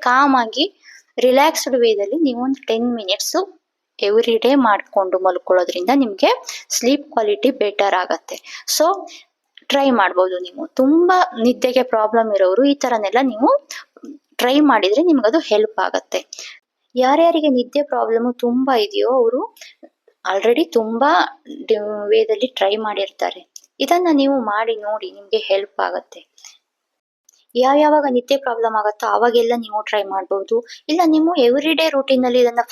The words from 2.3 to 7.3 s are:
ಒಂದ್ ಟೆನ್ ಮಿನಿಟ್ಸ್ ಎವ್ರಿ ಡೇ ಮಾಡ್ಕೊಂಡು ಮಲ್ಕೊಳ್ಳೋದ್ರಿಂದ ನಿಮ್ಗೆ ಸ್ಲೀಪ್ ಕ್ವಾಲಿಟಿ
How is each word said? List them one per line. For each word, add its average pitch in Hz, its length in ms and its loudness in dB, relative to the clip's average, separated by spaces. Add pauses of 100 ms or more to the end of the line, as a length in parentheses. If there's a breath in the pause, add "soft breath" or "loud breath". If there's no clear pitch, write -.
ಒಂದ್ 269 200 -4
ಟೆನ್ 233 320 -2
ಮಿನಿಟ್ಸ್ 202 380 -4 (720)
ಎವ್ರಿ 226 360 2
ಡೇ 247 100 2
ಮಾಡ್ಕೊಂಡು 196 640 0
ಮಲ್ಕೊಳ್ಳೋದ್ರಿಂದ 180 760 0
ನಿಮ್ಗೆ 269 360 0 (460 loud breath)
ಸ್ಲೀಪ್ 277 380 -2
ಕ್ವಾಲಿಟಿ 214 360 0 (120)